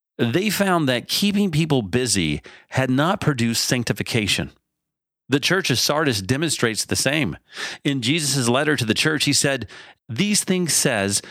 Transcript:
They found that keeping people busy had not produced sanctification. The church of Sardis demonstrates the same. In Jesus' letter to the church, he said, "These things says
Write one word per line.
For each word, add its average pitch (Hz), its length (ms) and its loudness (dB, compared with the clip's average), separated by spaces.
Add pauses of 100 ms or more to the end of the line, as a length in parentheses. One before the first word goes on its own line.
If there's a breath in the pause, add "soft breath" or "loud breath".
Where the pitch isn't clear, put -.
(160)
They 170 340 0
found 175 380 2
that 120 180 0
keeping 202 460 0
people 147 300 2
busy 92 600 0 (280 loud breath)
had 131 200 0
not 156 300 2
produced 117 420 0
sanctification. 113 880 -2 (800)
The 135 100 2
church 180 320 0
of 117 80 2
Sardis 147 420 0
demonstrates 123 640 -2
the 92 120 -4
same. 135 400 0 (480 loud breath)
In 139 180 0
Jesus' 135 460 0
letter 143 280 2
to 117 80 -2
the 110 100 2
church, 156 320 0
he 143 60 2
said, 131 360 0 (400 loud breath)
"These 202 340 0
things 180 300 0
says 101 480 0 (100)